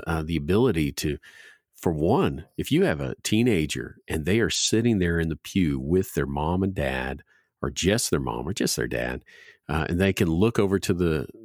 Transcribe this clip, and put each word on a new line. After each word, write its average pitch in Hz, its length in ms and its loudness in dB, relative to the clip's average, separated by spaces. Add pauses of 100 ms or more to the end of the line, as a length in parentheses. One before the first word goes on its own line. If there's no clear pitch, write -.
uh, 80 200 -2
the 82 120 -2
ability 82 580 2
to, 71 240 -4 (580)
for 90 160 -2
one, 87 540 0 (100)
if 92 160 -4
you 175 120 4
have 90 160 -2
a 67 220 -6
teenager 87 760 0 (100)
and 80 180 -4
they 104 140 2
are 95 100 2
sitting 113 480 2
there 85 220 2
in 82 80 0
the 78 80 -4
pew 78 420 0
with 82 360 0
their 71 120 0
mom 78 380 0
and 98 100 -2
dad, 67 480 -4 (400)
or 69 80 -2
just 101 400 0
their 76 100 0
mom 62 280 -4
or - 40 -4
just - 240 0
their 60 120 -2
dad, 62 340 -4 (460)
uh, 76 200 0
and 87 100 0
they 98 140 4
can 95 160 2
look 92 300 2
over 98 200 2
to - 140 -2
the, 85 340 2 (180)